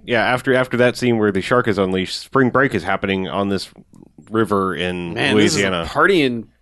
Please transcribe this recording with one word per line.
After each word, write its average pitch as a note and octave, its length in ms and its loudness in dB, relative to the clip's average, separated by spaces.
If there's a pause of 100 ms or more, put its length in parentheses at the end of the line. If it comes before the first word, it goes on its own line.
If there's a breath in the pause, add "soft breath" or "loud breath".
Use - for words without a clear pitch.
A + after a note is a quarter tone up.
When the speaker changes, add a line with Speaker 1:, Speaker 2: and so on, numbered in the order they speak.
Speaker 1:
Yeah, A#2 180 0
after, B2 300 0
after B2+ 240 0
that B2 200 4
scene A#2+ 200 2
where G#2 140 2
the F#2+ 100 -2
shark A#2+ 260 2
is G2+ 100 0
unleashed, F#2+ 420 -2
Spring C3 320 0
Break C3+ 240 2
is F#2 80 -2
happening F#2+ 440 -2
on G2 220 -4
this G2 200 -4 (600)
river G2+ 460 0
in F2 380 -4
Speaker 2:
Man, C3 220 0
this G#2 200 4
is G2+ 80 0
a F#2+ 60 0
Speaker 1:
Louisiana. E2+ 200 -4
Speaker 2:
partying C#3+ 580 0 (140)